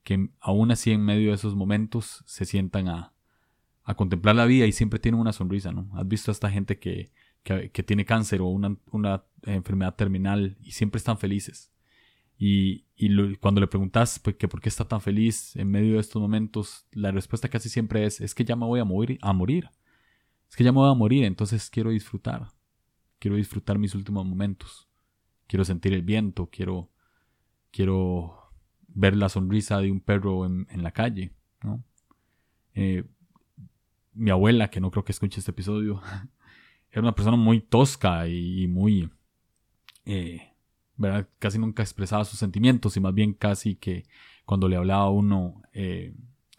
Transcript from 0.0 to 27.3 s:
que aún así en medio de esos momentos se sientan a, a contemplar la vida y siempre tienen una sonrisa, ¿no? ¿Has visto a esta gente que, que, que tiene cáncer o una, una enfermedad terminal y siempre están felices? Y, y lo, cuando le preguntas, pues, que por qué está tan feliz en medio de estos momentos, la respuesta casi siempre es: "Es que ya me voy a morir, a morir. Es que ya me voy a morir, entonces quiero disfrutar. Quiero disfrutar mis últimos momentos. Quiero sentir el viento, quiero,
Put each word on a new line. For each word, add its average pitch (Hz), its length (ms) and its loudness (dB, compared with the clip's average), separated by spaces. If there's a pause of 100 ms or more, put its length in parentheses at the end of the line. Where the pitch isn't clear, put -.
que 95 280 -2 (100)
aún 110 300 2
así 113 200 0
en 107 140 2
medio 104 240 2
de 104 60 0
esos 101 200 -4
momentos 104 720 -4
se - 160 -10
sientan 95 460 -2
a, 82 240 -10 (720)
a 104 100 -4
contemplar 95 400 2
la 120 100 6
vida 127 200 6
y 104 80 4
siempre 110 260 -2
tienen 117 220 2
una 110 100 0
sonrisa, 95 400 -4
¿no? 92 220 -8
¿Has 92 120 -6
visto 104 240 -2
a 104 40 0
esta 101 180 -2
gente 98 260 -2
que, - 360 -10 (280)
que, - 300 -4
que - 120 -4
tiene 202 200 0
cáncer 104 380 0
o 90 60 0
una, 98 280 -2 (160)
una 101 320 -2 (200)
enfermedad 95 520 -2
terminal 98 640 -2
y - 120 -20
siempre 113 260 -2
están 110 200 -2
felices? - 540 -6 (640)
Y, 98 480 2 (100)
y 107 140 2
lo, 101 300 2
cuando 101 220 4
le 95 60 4
preguntas, 98 520 0
pues, - 160 -4
que 104 120 -2
por - 140 -10
qué 110 80 -4
está - 180 -4
tan 107 140 -4
feliz 107 540 -2
en 98 160 -2
medio 107 240 2
de 110 60 2
estos 107 200 -4
momentos, 107 680 -4
la 104 200 -4
respuesta - 380 -4
casi 113 200 -6
siempre 110 360 -2
es: 104 160 -4
"Es 101 140 -8
que 120 100 0
ya 117 100 -2
me 120 100 -4
voy 120 140 0
a 113 60 0
morir, 107 360 -2
a 98 120 0
morir. 107 360 0 (800)
Es - 60 -20
que 123 80 4
ya 123 80 8
me 135 60 4
voy 139 140 8
a 131 40 4
morir, 120 300 4
entonces 104 440 -2
quiero 113 200 -2
disfrutar. 107 600 -6 (720)
Quiero 101 180 0
disfrutar 101 420 -2
mis 101 160 -2
últimos 98 300 -6
momentos. 95 600 -6 (600)
Quiero 95 180 0
sentir 92 280 0
el 90 100 0
viento, 101 480 -2
quiero, 92 400 -6 (800)